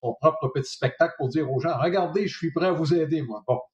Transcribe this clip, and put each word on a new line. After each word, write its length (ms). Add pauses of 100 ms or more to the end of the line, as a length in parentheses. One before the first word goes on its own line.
son 180
propre 280
petit 240
spectacle 460
pour 100
dire 220
aux 100
gens, « 200
Regardez, 460
je 100
suis 160
prêt 140
à 60
vous 220
aider, 280
moi. » 240
Bon. 140 (140)